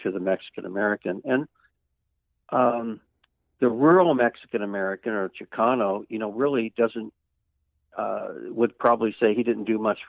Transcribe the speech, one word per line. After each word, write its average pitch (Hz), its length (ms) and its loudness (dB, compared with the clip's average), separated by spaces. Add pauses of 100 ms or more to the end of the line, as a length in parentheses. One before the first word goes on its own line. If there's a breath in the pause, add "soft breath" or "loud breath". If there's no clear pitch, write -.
to 98 80 -2
the 95 100 -6
Mexican 92 460 -4
American. 101 580 -4
And, 135 240 -2 (1000)
um, 120 500 0 (580)
the 123 120 2
rural 160 420 6
Mexican 120 480 0
American 101 540 -4
or 95 160 -2
Chicano, 107 800 -2
you 113 80 -8
know, 107 120 -6
really 120 460 -2
doesn't, 113 380 -2 (840)
uh, 104 320 -6 (200)
would 113 300 -2
probably 113 400 2
say 107 160 4
he 120 80 0
didn't 110 220 -2
do 110 140 0
much 107 300 -2